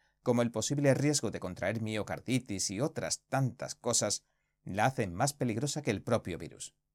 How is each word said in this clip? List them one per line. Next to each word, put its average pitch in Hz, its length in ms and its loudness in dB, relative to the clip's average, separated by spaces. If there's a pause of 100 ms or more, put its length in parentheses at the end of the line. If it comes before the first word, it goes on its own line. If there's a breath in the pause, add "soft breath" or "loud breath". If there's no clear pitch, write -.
(220)
como 120 200 4
el 117 80 2
posible 139 440 2
riesgo 135 360 2
de 90 100 -6
contraer 92 400 -2
miocarditis 107 880 -2
y 95 100 -4
otras 143 480 -4
tantas 131 460 -2
cosas 117 500 0 (400)
la 104 220 2
hacen 107 280 0
más 139 180 0
peligrosa 131 500 -2
que 131 80 0
el 101 120 0
propio 107 360 -2
virus. - 360 -12 (200)